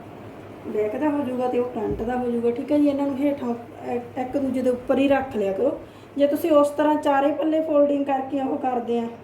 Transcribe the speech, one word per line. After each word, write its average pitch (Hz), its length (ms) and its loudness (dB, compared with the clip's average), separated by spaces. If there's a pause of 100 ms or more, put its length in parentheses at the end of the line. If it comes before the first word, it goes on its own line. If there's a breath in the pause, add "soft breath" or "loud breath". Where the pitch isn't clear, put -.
(680)
ਬੈਕ 214 280 -2
ਦਾ 294 140 0
ਹੋ 285 140 0
ਜਾਊਗਾ 247 240 -2
ਤੇ 240 120 0
ਉਹ 247 100 0
ਫਰੰਟ 208 320 -4
ਦਾ 240 160 -2
ਹੋ 247 140 -2
ਜਾਊਗਾ, 233 200 0
ਠੀਕ 262 200 -6
ਹੈ 294 60 4
ਜੀ। 294 120 4
ਇਹਨਾਂ 277 160 0
ਨੂੰ 277 120 -2
ਹੇਠਾਂ 277 360 -2 (400)
ਇ-, 240 280 -6
ਇੱਕ 262 160 -4
ਦੂਜੇ 262 240 0
ਦੇ 247 80 2
ਉੱਪਰ 247 280 0
ਹੀ 277 100 4
ਰੱਖ 277 280 2
ਲਿਆ 196 180 0
ਕਰੋ। 262 240 0 (400 loud breath)
ਜੇ 285 100 6
ਤੁਸੀਂ 294 240 0
ਉਸ 285 180 6
ਤਰ੍ਹਾਂ 302 280 2
ਚਾਰੇ 285 360 2
ਪੱਲੇ 311 280 0
ਫੋਲਡਿੰਗ 285 440 4
ਕਰਕੇ 269 360 -2
ਉਹ 262 160 -2
ਕਰਦੇ 233 420 -2
ਆ 233 80 -4 (160)